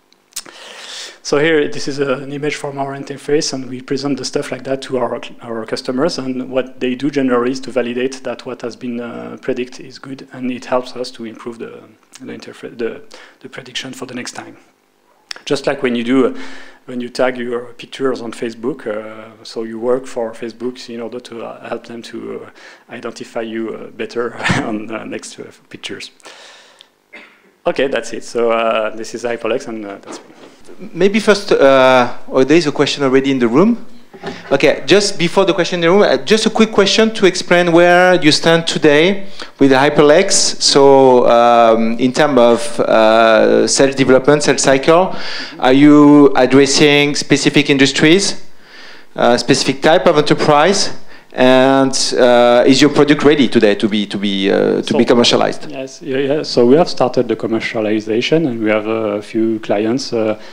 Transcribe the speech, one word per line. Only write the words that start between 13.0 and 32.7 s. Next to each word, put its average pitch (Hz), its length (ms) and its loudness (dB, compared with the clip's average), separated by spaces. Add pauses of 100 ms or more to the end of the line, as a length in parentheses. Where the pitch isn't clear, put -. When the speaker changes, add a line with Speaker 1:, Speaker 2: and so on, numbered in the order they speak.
Speaker 1:
the - 100 -20
prediction 127 440 -14
for 123 140 -14
the 123 80 -16
next 123 180 -12
time. - 240 -18 (880)
Just - 240 -4
like 135 120 -6
when 123 140 -2
you 120 80 -4
do, 123 240 2
uh, 95 120 -4 (480)
when 123 140 -10
you 120 80 -10
tag 127 280 -2
your 120 380 -8
pictures - 460 -6
on 113 120 -12
Facebook, 117 560 -8
uh, 110 420 -12 (140)
so - 180 -10
you 113 160 -10
work 123 280 -4
for 113 260 -8
Facebook 120 580 -12
in 117 100 -12
order 117 200 -12
to, 117 240 -16
uh, 117 240 -16
help 117 180 -10
them 117 160 -16
to, 113 400 -14
uh, 107 80 -20 (400)
identify 120 520 -12
you, 113 300 -8
uh, 110 180 -14
better 117 460 -8
<laughs> - 280 -4
on 107 220 -8
the 110 180 -12
next, 110 340 -14
uh, - 60 -16 (240)
pictures. - 420 -14 (1500)
Okay, 139 220 -2
that's 123 260 -6
it. 110 120 -12
So, 117 260 -2
uh, 113 460 -2
this 110 180 -12
is 113 80 -10
Hyperlex, 117 460 -6
and, 110 180 -10
uh, 101 160 -14
that's - 160 -18
me. - 60 -20 (680)
Speaker 2:
Maybe 196 280 0
first, - 320 0
uh, 131 640 4 (120)
oh, 131 140 2
there 135 140 4
is 170 100 2
a 143 60 -2